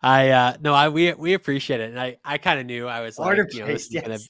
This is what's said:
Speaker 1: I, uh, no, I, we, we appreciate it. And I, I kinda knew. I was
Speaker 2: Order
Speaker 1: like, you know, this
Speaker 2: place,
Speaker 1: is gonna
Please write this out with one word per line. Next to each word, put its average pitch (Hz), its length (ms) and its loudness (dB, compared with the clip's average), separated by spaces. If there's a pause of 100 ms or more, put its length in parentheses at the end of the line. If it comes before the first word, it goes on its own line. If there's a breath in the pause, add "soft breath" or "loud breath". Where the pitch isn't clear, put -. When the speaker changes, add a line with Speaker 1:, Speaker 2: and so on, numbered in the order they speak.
Speaker 1:
I, 135 280 6
uh, 127 320 4
no, 151 120 0
I, 143 160 6
we, 165 240 2
we 160 200 -2
appreciate 139 480 -4
it. 110 80 -8
And 120 100 -12
I, 127 240 -6
I 147 140 -6
kinda 147 260 -2
knew. 120 240 -8
I 120 140 -6
was 113 180 -10
Speaker 2:
Order 196 240 0
Speaker 1:
like, 190 100 -8
you 123 80 -10
know, 104 60 -8
this - 220 -6
Speaker 2:
place, 113 60 -10
Speaker 1:
is 165 60 -4
gonna 113 120 -8 (160)